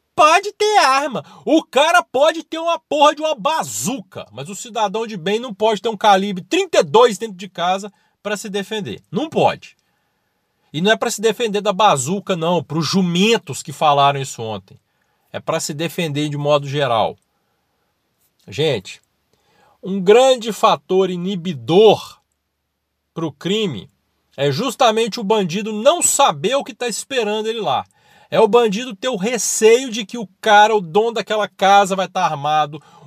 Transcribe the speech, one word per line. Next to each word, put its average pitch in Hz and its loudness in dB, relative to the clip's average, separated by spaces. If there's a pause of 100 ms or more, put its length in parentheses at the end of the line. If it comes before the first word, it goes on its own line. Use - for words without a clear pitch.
(140)
pode 381 4
ter 415 0
arma. 269 0 (220)
O 294 2
cara 320 0
pode 320 -2
ter - -12
uma 330 -4
porra 302 0
de 302 -12
uma 311 -2
bazuca, 202 -6
mas 139 -14
o 202 -16
cidadão 220 -6
de 214 -12
bem 196 -2
não 247 -10
pode 214 0
ter 233 -4
um 226 -4
calibre 196 2
trinta 359 -2
e 226 6
dois 208 4
dentro 214 -10
de 196 -14
casa 190 -6 (280)
pra 208 -6
se 208 -10
defender. 196 -8
Não 277 -6
pode. - -2 (960)
E 151 -6
não 202 2
é 226 2
pra 233 -4
se 202 -10
defender 214 -2
da 208 -2
bazuca, 185 0
não, 165 0
pros 151 -4
jumentos 185 0
que 151 -14
falaram 143 2
isso 131 -10
ontem. 107 -10 (540)
É - -10
pra 160 -4
se 160 -8
defender 151 -4
de 147 -6
modo 143 0
geral. 120 0 (1300)
Gente, 123 -4 (840)
um 190 -6
grande 233 4
fator 180 0
inibidor 175 0 (960)
pro 160 -6
crime 175 -4 (480)
é 143 0
justamente 226 0
o 226 -8
bandido 202 -2
não 269 2
saber 208 0
o 277 -2
que 254 -16
tá 247 -8
esperando 220 -4
ele 226 -6
lá. 127 -2 (440)
É 165 0
o 220 6
bandido 233 0
ter 254 -8
o 254 -4
receio 233 2
de 220 -6
que 240 -12
o 220 -10 (140)
cara, 214 6
o 208 0
dono 208 0
daquela 214 -4
casa 196 2
vai 185 -4
tá 185 -2
armado, 151 -2 (260)